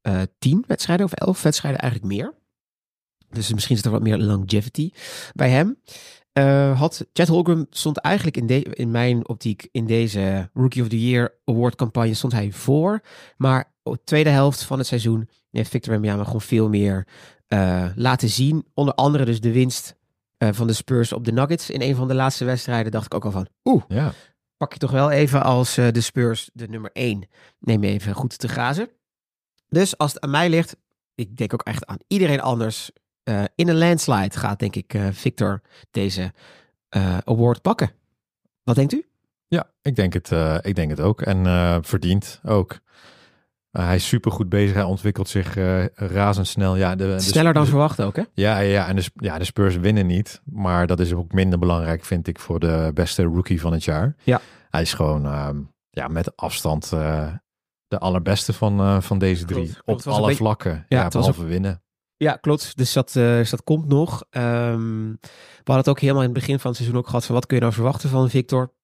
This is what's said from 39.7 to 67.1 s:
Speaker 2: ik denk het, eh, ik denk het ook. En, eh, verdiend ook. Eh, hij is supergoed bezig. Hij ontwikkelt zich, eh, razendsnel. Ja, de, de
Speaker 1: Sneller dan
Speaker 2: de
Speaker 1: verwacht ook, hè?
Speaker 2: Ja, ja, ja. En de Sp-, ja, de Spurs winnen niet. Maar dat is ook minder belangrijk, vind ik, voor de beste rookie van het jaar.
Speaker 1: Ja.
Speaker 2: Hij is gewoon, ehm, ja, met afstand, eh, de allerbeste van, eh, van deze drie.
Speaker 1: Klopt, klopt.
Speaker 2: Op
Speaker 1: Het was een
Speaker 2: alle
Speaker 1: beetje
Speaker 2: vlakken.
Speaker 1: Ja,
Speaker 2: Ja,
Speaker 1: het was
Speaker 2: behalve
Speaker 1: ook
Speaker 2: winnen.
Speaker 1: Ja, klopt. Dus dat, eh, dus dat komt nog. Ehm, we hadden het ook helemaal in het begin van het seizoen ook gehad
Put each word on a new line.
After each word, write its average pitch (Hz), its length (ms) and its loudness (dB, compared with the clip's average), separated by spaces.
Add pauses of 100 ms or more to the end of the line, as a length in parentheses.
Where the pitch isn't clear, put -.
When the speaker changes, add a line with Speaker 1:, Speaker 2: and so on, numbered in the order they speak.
Speaker 2:
ik 135 140 -2
denk 92 160 0
het, - 200 -4
eh, 80 300 0
ik 98 120 -2
denk 82 160 -2
het 76 100 -6
ook. 95 200 0
En, 92 260 0
eh, 87 340 2
verdiend 92 640 -2
ook. 101 340 0 (920)
Eh, 90 140 -4
hij 87 100 2
is 90 140 0
supergoed 107 400 0
bezig. 101 260 2
Hij 101 80 2
ontwikkelt 98 460 -2
zich, 90 280 -2
eh, 92 280 0 (100)
razendsnel. 98 840 0
Ja, 95 200 0
de, 95 100 -2
de 95 140 -2
Speaker 1:
Sneller 160 320 4
dan 151 100 4
Speaker 2:
de 143 60 4
Speaker 1:
verwacht 143 340 2
ook, 98 140 -2
hè? 175 60 -4 (100)
Speaker 2:
Ja, 101 260 2
ja, 101 120 4
ja. 98 180 2
En 95 80 0
de 95 60 0
Sp-, - 200 -8
ja, 76 160 -4
de 87 60 -2
Spurs 92 320 2
winnen 98 300 2
niet. 90 380 -2
Maar 90 420 0
dat 87 140 0
is 87 120 0
ook 87 200 -6
minder 95 260 2
belangrijk, 82 460 0
vind 87 220 -2
ik, 82 120 -6
voor 85 220 -6
de 80 340 0
beste 85 280 0
rookie 85 380 0
van 82 120 -2
het 80 120 -2
jaar. 85 380 0
Speaker 1:
Ja. - 180 2 (300)
Speaker 2:
Hij - 120 -2
is - 120 -2
gewoon, 76 320 0
ehm, 71 320 -4 (320)
ja, 67 180 -8
met 80 280 -4
afstand, - 560 -4
eh, 78 400 -2 (560)
de 101 100 -4
allerbeste 92 540 0
van, 101 280 0
eh, 98 200 4
van 98 180 -2
deze 92 260 0
drie. 87 200 -4
Speaker 1:
Klopt, 82 80 -8 (120)
klopt. - 40 -8
Speaker 2:
Op 110 80 0
Speaker 1:
Het 120 80 -12
was 139 100 -2
een 107 60 2
Speaker 2:
alle 107 100 2
Speaker 1:
beetje 139 140 0
Speaker 2:
vlakken. 107 280 0 (160)
Speaker 1:
Ja, 131 100 2
Speaker 2:
Ja, 117 60 2
Speaker 1:
het 87 80 -2
was - 140 0
Speaker 2:
behalve 87 160 0
Speaker 1:
ook 82 100 -6
Speaker 2:
winnen. 95 300 -4 (340)
Speaker 1:
Ja, 151 200 0
klopt. - 400 -2
Dus 131 160 0
dat, 131 160 0
eh, 127 140 2
dus 117 280 4
dat - 140 -6
komt 156 240 0
nog. 139 420 2
Ehm, 117 800 -2
we - 540 -18
hadden 131 120 4
het 135 120 4
ook 135 120 2
helemaal 139 220 2
in 127 60 2
het 120 100 -2
begin 139 200 -2
van 127 120 -4
het 120 100 -6
seizoen 120 180 0
ook 120 80 -2
gehad 120 180 -2